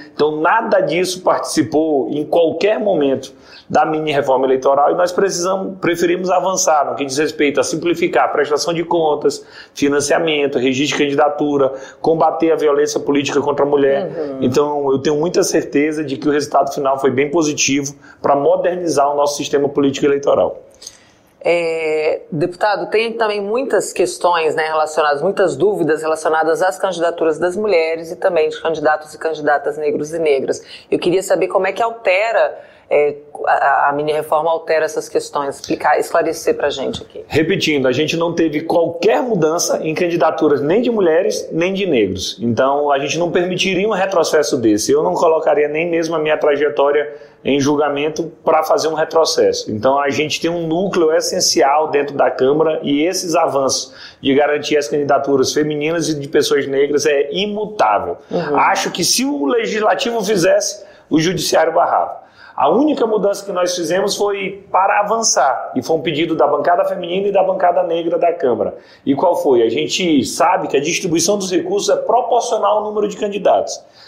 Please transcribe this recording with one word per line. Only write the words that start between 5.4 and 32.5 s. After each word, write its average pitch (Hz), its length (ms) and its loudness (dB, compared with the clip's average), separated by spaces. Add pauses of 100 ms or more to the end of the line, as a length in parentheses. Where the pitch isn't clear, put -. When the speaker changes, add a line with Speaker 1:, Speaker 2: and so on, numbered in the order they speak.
Speaker 1:
preferimos 175 520 0
avançar 170 580 2
no 117 60 -6
que 143 100 -6
diz 135 140 -6
respeito 147 400 0
a 127 40 2
simplificar 165 640 0
a - 40 2
prestação 147 440 -2
de 170 100 -2
contas, 156 640 0 (300)
financiamento, 143 800 0
registro 131 400 0
de 147 60 0
candidatura, 143 680 0 (280)
combater 160 500 2
a 160 40 4
violência 147 440 2
política 143 420 0
contra 143 240 0
a - 20 2
mulher. 139 380 2
Speaker 2:
Uhum. 151 360 -8
Speaker 1:
Então, 143 500 0
eu 135 60 2
tenho 147 200 0
muita 175 260 0
certeza 156 600 0
de 135 140 -6
que - 100 -6
o 147 40 4
resultado 139 420 0
final 135 260 -2
foi 139 120 2
bem 135 180 0
positivo 143 680 -2 (260)
pra 139 140 2
modernizar 165 760 2
o 147 40 -2
nosso 143 220 0
sistema 143 320 0
político 139 360 0
eleitoral. - 580 0 (800)
Speaker 2:
É, 160 800 0 (100)
deputado, 175 580 -2
tem 220 240 0
também 214 260 -2
muitas 226 540 -2
questões, 170 640 0
né, 156 120 -2
relacionadas, 151 540 0
muitas 185 340 0
dúvidas 160 460 0
relacionadas 156 640 0
às 190 160 0
candidaturas 170 580 0
das 175 180 -2
mulheres 165 560 0
e 175 40 -10
também 170 340 2
de 156 100 -8
candidatos 156 540 -2
e 151 40 -18
candidatas 147 600 -2
negros 151 340 -2
e 165 80 -4
negras. 143 420 0 (280)
Eu - 80 0
queria 180 240 0
saber 185 260 0
como 185 200 0
é 196 40 0
que 196 100 -6
altera, 214 760 0 (320)